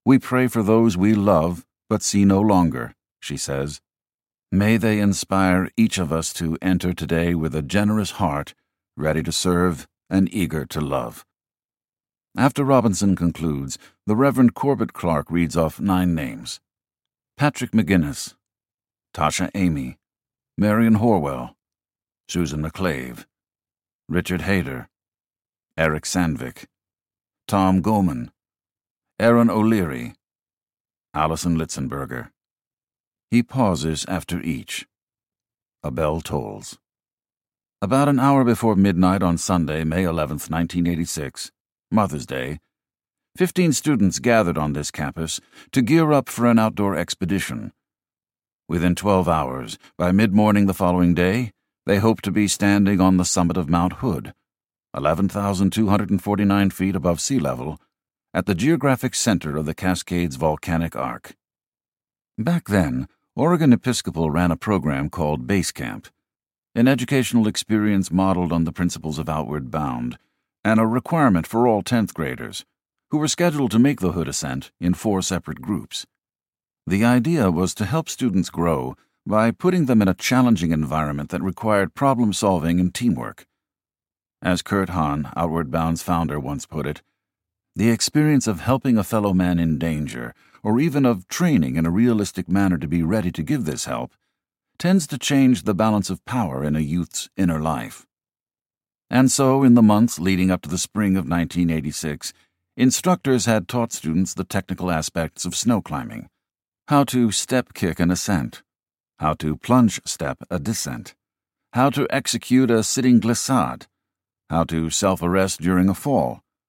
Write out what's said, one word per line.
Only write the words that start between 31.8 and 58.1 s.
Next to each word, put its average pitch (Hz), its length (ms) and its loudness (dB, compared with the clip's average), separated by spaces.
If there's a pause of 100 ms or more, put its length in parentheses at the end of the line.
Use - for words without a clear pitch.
He 120 100 4
pauses 85 640 -2
after 87 340 -6
each. - 460 -8 (960)
A 78 80 -6
bell 78 320 -2
tolls. - 560 -10 (1040)
About 135 280 2
an 139 100 2
hour 139 240 4
before 113 320 2
midnight 92 480 2
on 85 160 2
Sunday, 80 440 -2
May 82 200 -2
eleventh, 78 480 -4
nineteen 85 340 -2
eighty-six, 80 640 -6 (380)
Mother's 87 380 0
Day, 67 320 -6 (760)
fifteen 180 380 2
students 107 460 2
gathered 104 400 2
on 76 140 -2
this 73 180 -6
campus 80 500 -8 (300)
to 135 100 2
gear 151 300 4
up - 180 2
for 117 160 -2
an 117 140 6
outdoor 104 360 0
expedition. 82 800 -4 (960)
Within 87 260 2
twelve 95 340 2
hours, 65 500 -4 (180)
by 87 140 0
mid-morning 104 540 4
the 98 80 2
following 90 400 4
day, 95 400 0 (320)
they 98 140 2
hope 110 200 2
to 98 140 -4
be 104 160 2
standing 101 500 2
on 95 160 4
the 90 80 2
summit 87 320 0
of 82 140 -4
Mount 87 240 0
Hood, 85 400 -6 (600)
eleven 80 360 0
thousand 98 420 0
two 110 160 0
hundred 101 220 0
and 95 120 0
forty-nine 101 500 2
feet 95 220 -2
above 85 280 -2
sea 135 180 -2
level, 67 400 -6 (540)